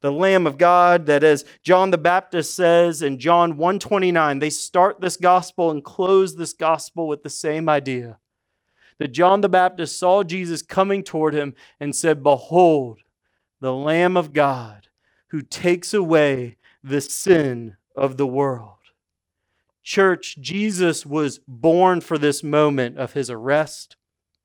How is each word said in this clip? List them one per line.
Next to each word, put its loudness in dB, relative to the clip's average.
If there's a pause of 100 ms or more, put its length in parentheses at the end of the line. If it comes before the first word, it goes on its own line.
The -2
Lamb 2
of -6
God 4
that, 4
as 4 (180)
John 4
the 0
Baptist -2
says 2
in -4
John 2
one 0
twenty-nine, 0
they -4
start 0
this -4
gospel 2
and -6
close 0
this -10
gospel -4
with -6
the -12
same -4
idea. -2 (800)
That -6
John 4
the 2
Baptist 0
saw 2
Jesus -8
coming -2
toward -2
him -4 (240)
and -8
said, 0
"Behold, 2 (600)
the -4
Lamb 0
of -2
God -2 (400)
who -8
takes -4
away 0 (260)
the -4
sin -2 (180)
of -2
the -2
world." -4 (1080)
Church, 0
Jesus -4
was -4
born 2
for -6
this 0
moment 0
of -8
his -6
arrest, -6 (500)